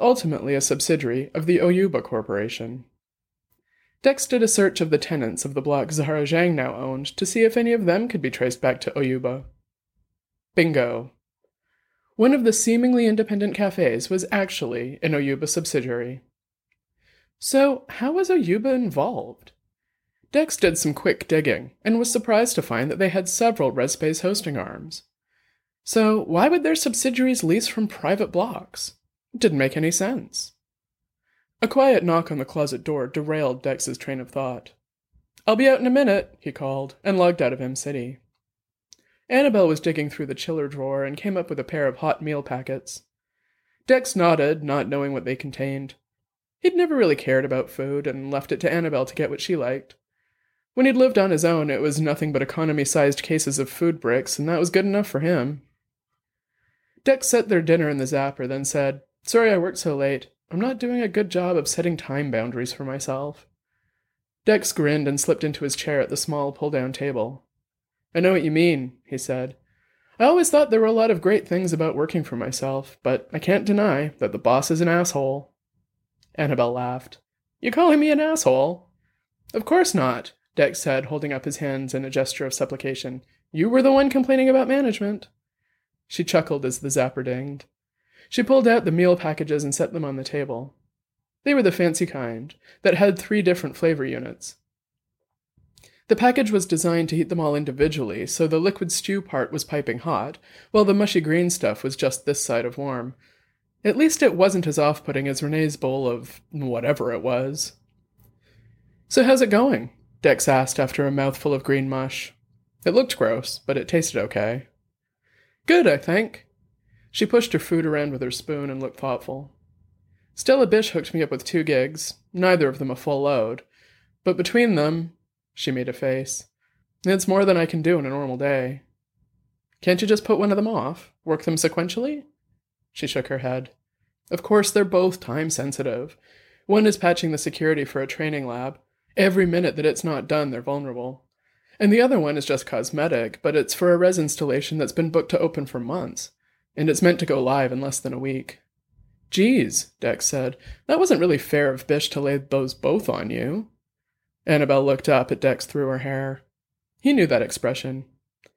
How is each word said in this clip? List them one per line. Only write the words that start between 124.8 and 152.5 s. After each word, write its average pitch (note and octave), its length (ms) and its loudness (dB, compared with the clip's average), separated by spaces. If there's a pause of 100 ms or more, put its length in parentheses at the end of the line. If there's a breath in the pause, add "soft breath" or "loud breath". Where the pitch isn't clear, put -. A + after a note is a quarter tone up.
she - 180 -6
made B2+ 180 -4
a A#2+ 40 -6
face, C3 520 -4 (600)
"it's F#3 220 0
more G3 180 4
than F#3 120 4
I E3 80 2
can D#3+ 160 -4
do E3+ 160 2
in C#3 80 -2
a C3 40 -6
normal C3+ 280 -6
day." C3+ 440 -2 (1000)
"Can't F3+ 200 2
you G#3+ 60 -2
just G#3 180 2
put G#3+ 120 2
one G3+ 140 2
of G3 40 2
them G#3+ 120 0
off? E3 460 -6 (100)
Work D#3 200 -2
them E3 120 -2
sequentially?" G3+ 720 -2 (640)
She - 160 -8
shook C3+ 200 -4
her C3+ 120 -4
head. B2+ 320 -6 (580)
"Of E3+ 140 -6
course, G#3 260 2
they're G3+ 160 2
both F#3 340 0
time-sensitive. C3+ 960 -6 (500 soft breath)
One G#3+ 180 4
is G#3 120 2
patching F3 340 0
the D3+ 60 -2
security D3+ 480 -2
for C#3 160 -6
a C3+ 60 -6
training D3+ 380 -6
lab. B2 320 -8 (400)
Every F#3+ 280 4
minute E3+ 320 0
that D3+ 80 0
it's C#3 180 0
not D3+ 240 -4
done, D3 240 0
they're A#2+ 100 -8
vulnerable." C3+ 640 -8 (560)
And G3+ 120 6
the A#3 100 6
other B3 180 4
one D3+ 180 0
is C#3+ 80 -4
just C#3 200 -2
cosmetic, B2 760 -2
but D3+ 140 0
it's - 180 0
for F3+ 180 2
a F3 60 6
res F3+ 200 4
installation D3 600 -2
that's C#3+ 140 -2
been E3 180 0
booked D#3+ 220 0
to F3 80 2
open D#3+ 260 -2
for C3 140 -10
months, C#3 520 -8 (440)
and D#3+ 140 0
it's D#3 120 2
meant F3 180 4
to E3+ 60 -2
go C#3 160 0
live C3 300 2
in C3 100 -4
less C#3 180 -6
than B2+ 140 -8
a B2 60 -8
week. C3 420 -8 (680)
"Geez," G#3 680 2
Dex - 260 -2
said, C3 300 -4 (320 loud breath)
"that D#4+ 120 2
wasn't D4+ 200 4
really E3+ 180 4
fair D3 360 0
of - 140 -12
Bish D3 240 0
to C#3+ 100 -6
lay C#3+ 160 0
those C3+ 360 -2